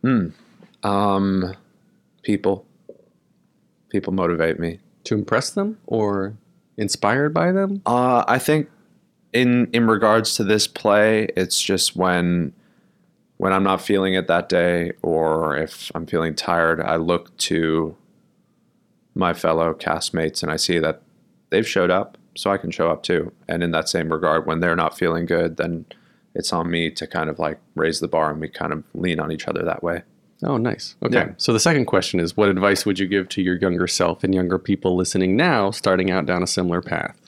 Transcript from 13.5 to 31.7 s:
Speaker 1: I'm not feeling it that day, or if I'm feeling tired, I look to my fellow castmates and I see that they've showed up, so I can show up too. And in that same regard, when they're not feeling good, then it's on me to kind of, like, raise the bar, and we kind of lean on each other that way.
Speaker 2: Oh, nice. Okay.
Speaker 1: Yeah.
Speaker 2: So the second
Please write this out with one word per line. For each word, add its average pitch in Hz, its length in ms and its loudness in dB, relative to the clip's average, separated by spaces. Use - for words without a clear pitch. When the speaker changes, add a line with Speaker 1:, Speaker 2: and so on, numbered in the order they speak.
Speaker 1:
I'm 95 120 2
not 95 160 2
feeling 95 340 0
it 92 140 0
that 85 200 2
day, 87 440 2
or 80 540 0
if - 380 -8
I'm 85 120 -8
feeling 82 280 -2
tired, 82 460 0
I 80 160 0
look 82 420 -2
to 82 580 0
my 90 200 0
fellow 82 400 0
castmates 80 680 -4
and 78 100 -4
I 78 40 -4
see 87 220 0
that 80 240 0
they've 107 160 2
showed 90 240 2
up, 95 260 -2
so - 160 -2
I 98 60 0
can 85 120 -6
show 82 200 0
up 80 120 -4
too. 85 300 -2
And 85 140 -2
in 85 100 0
that 82 160 0
same 80 240 -2
regard, 80 340 0
when 80 140 -2
they're 85 160 2
not 80 200 0
feeling 85 300 -2
good, 85 300 0
then 85 280 -4
it's - 180 -4
on 85 180 -2
me 85 220 -2
to 80 160 -10
kind 78 200 -4
of, 76 120 -6
like, 78 180 -4
raise 80 240 0
the 82 100 -4
bar, 78 220 2
and 76 100 -6
we 78 80 -8
kind 78 240 -6
of 78 120 -8
lean 87 240 -2
on 80 140 -4
each - 160 -8
other 87 160 -4
that - 180 -4
way. 85 200 -4
Speaker 2:
Oh, 139 120 0
nice. 113 460 -4
Okay. 120 140 0
Speaker 1:
Yeah. 92 120 2
Speaker 2:
So - 140 0
the 113 80 4
second 151 260 2